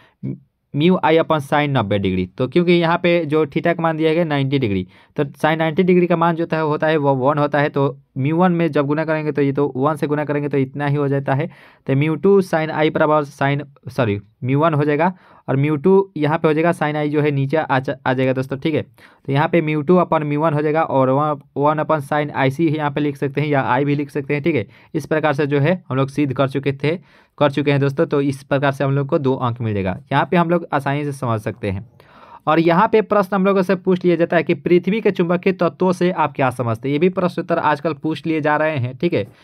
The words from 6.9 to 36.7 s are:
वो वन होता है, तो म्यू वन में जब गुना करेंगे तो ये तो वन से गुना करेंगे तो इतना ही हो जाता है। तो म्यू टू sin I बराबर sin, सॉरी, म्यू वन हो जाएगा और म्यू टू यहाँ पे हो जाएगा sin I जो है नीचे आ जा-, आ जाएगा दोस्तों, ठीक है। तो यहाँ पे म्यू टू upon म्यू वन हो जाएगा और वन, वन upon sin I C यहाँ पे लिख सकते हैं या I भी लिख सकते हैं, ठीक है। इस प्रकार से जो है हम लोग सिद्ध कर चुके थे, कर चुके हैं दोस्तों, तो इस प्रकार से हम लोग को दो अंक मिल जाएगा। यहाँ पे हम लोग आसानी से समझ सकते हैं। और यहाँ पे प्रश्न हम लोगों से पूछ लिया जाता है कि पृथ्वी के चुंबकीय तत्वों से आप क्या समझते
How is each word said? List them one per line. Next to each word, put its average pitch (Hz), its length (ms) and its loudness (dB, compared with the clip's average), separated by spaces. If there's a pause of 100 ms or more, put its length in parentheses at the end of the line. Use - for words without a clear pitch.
वो 139 200 2
वन 139 220 0
होता 147 220 0
है, 147 80 2
तो 143 300 -2 (200)
म्यू 147 180 0
वन 180 160 4
में 170 200 0
जब 143 140 0
गुना 151 180 -2
करेंगे 156 280 -2
तो 147 100 -2
ये 139 100 0
तो 143 240 -2
वन 143 200 0
से 156 100 -4
गुना 147 180 -2
करेंगे 147 240 -4
तो 143 100 -2
इतना 135 280 -4
ही 143 100 0
हो 143 120 0
जाता 139 260 -2
है। 156 140 -2 (380)
तो 135 100 0
म्यू 156 200 0
टू 196 260 4
sin 160 320 -2
I 156 180 2
बराबर 151 320 2
sin, 139 380 -2 (260)
सॉरी, 101 320 -2 (240)
म्यू 135 160 0
वन 160 140 2
हो 147 100 0
जाएगा 147 280 0 (360)
और 135 80 0
म्यू 147 220 0
टू 190 380 4
यहाँ 147 220 0
पे 160 100 0
हो 156 60 4
जाएगा 160 180 2
sin 151 240 -2
I 151 120 -2
जो 147 120 0
है 151 100 2
नीचे 139 260 -2
आ 147 220 0
जा-, 131 180 -4 (100)
आ 131 60 0
जाएगा 131 200 0
दोस्तों, 131 240 -4
ठीक 151 180 -2
है। 117 80 0
तो - 500 -12
यहाँ 147 160 2
पे 175 140 2
म्यू 151 200 -2
टू 180 160 4
upon 160 240 2
म्यू 147 180 -2
वन 156 140 0
हो 151 80 0
जाएगा 156 220 0
और 131 260 2
वन, 143 300 0 (160)
वन 151 260 0
upon 151 200 0
sin 147 340 -2
I 135 140 2
C 165 180 0
यहाँ 147 220 -2
पे 147 100 -4
लिख 147 160 -2
सकते 139 240 -4
हैं 151 80 -2
या 135 220 0
I 127 140 2
भी 143 100 0
लिख 143 160 -4
सकते 147 240 -4
हैं, 143 80 -4
ठीक 165 120 0
है। 110 120 -2 (280)
इस 151 120 -6
प्रकार 156 260 0
से 147 140 0
जो 139 140 0
है 175 280 0
हम 127 80 -2
लोग 135 120 0
सिद्ध 139 240 -2
कर 135 160 0
चुके 139 260 -4
थे, 147 220 -2 (420)
कर 147 120 4
चुके 143 200 0
हैं 139 100 2
दोस्तों, 139 260 0
तो 143 160 0
इस 139 220 -4
प्रकार 143 280 0
से 139 120 -4
हम 139 80 0
लोग 139 160 -2
को 170 100 0
दो 131 180 0
अंक 120 240 -4
मिल 110 140 -2
जाएगा। 92 240 -2 (140)
यहाँ 151 180 0
पे 180 60 0
हम 170 140 2
लोग 175 220 0
आसानी 143 320 -2
से 143 80 -6
समझ 117 280 -4
सकते 107 300 -6
हैं। 95 180 -8 (580)
और 156 120 2
यहाँ 170 300 4
पे 220 140 4
प्रश्न 208 320 0
हम 190 100 0
लोगों 196 180 2
से 190 140 0
पूछ 185 280 -2
लिया 175 120 4
जाता 170 200 0
है 160 60 2
कि 165 140 -2
पृथ्वी 180 440 0
के 214 100 2
चुंबकीय 180 420 0
तत्वों 180 400 0
से 180 200 0
आप 156 220 -2
क्या 131 160 0
समझते 120 380 -4